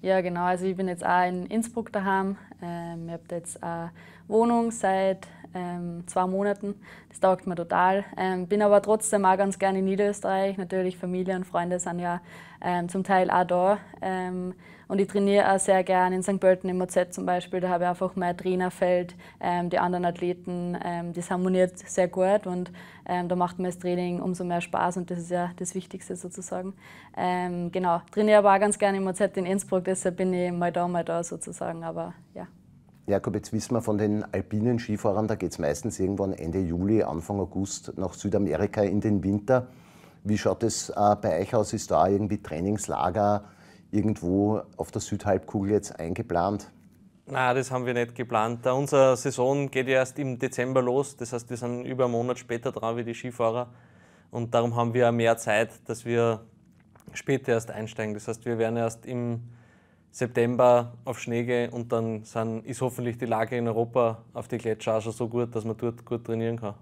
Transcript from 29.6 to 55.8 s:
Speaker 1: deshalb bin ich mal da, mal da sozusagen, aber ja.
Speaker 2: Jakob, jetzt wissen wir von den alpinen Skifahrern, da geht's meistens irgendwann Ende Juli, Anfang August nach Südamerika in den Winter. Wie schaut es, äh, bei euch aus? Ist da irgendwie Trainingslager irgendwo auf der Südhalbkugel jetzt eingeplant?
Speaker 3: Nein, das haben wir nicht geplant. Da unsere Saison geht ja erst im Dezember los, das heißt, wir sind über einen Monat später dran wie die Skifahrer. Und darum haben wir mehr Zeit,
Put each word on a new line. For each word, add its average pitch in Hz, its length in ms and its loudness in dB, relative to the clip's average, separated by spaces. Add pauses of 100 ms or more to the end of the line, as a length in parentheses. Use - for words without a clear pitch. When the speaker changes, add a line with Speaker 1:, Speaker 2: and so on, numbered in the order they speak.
Speaker 1:
deshalb 185 340 -2
bin 185 160 2
ich 180 180 0
mal 175 200 0
da, 175 160 0
mal 175 160 -2
da 170 200 -2
sozusagen, 170 600 -8
aber 165 320 -8 (180)
ja. - 140 -12 (580)
Speaker 2:
Jakob, 98 300 0
jetzt - 180 -6
wissen 110 220 -2
wir 110 80 2
von 107 160 0
den 104 240 2 (100)
alpinen 107 460 0
Skifahrern, 107 480 0
da 110 80 0
geht's 87 240 -6
meistens 76 400 -2
irgendwann 98 340 0
Ende 95 280 -2
Juli, 92 420 2
Anfang 85 360 -4
August - 560 -6
nach 92 200 -6
Südamerika 98 640 0
in 101 200 2
den 104 220 0
Winter. 104 440 2 (560)
Wie 104 140 0
schaut 98 260 0
es, - 260 -2
äh, 104 320 4
bei 85 180 0
euch 98 140 -2
aus? 107 200 2
Ist - 180 -4
da 82 160 6
irgendwie 101 340 0
Trainingslager 98 1040 0 (480)
irgendwo 101 720 2 (160)
auf - 140 -8
der 107 100 -4
Südhalbkugel 98 720 -2
jetzt 104 280 -2
eingeplant? 92 720 -2 (560)
Speaker 3:
Nein, 127 300 0
das 131 160 -2
haben 127 160 -2
wir 123 80 -2
nicht 120 180 -2
geplant. 117 500 -2
Da 127 100 2
unsere 135 440 6
Saison 135 540 0
geht 127 160 0
ja 131 80 4
erst 131 240 0
im 131 180 -4
Dezember 127 460 0
los, 131 340 0
das 120 160 -10
heißt, 120 160 -8
wir 123 80 -8
sind 123 280 -6
über 131 180 -2
einen 123 80 2
Monat 120 260 -2
später 120 340 -4
dran 117 260 -4
wie 120 60 -6
die 117 120 -6
Skifahrer. 120 540 -2 (600)
Und 120 240 -6
darum 117 220 2
haben 117 180 2
wir 120 180 6
mehr 117 260 4
Zeit, 110 340 0 (140)